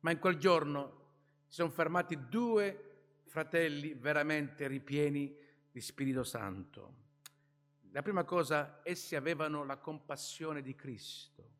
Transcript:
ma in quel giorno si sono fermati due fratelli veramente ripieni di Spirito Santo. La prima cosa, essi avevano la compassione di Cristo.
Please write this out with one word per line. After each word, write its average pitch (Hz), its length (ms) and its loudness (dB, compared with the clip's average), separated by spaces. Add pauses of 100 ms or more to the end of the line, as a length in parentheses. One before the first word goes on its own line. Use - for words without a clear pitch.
ma 160 100 2
in 165 80 2
quel 180 180 4
giorno 147 720 2 (380)
si - 80 -18
sono 170 140 2
fermati 165 580 0
due 214 960 0
fratelli 156 680 0
veramente 147 720 0
ripieni 143 680 0 (360)
di 123 100 -12
Spirito 131 440 -2
Santo. 98 760 -8 (920)
La 143 100 -2
prima 185 220 2
cosa, 151 580 2
essi 175 340 -4
avevano 151 480 0
la 139 120 -6
compassione 151 880 -8
di 131 120 -10
Cristo. - 840 -14